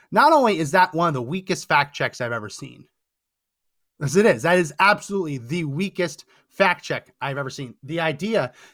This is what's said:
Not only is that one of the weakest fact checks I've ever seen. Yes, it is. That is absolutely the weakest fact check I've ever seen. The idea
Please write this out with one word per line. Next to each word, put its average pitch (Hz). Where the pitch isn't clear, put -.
Not 254
only 233
is 156
that 180
one 170
of 151
the 127
weakest 185
fact 143
checks -
I've 120
ever 110
seen. 131
Yes, 147
it 214
is. 127
That 175
is 160
absolutely 190
the 147
weakest 165
fact 185
check -
I've 135
ever 135
seen. 127
The 160
idea 160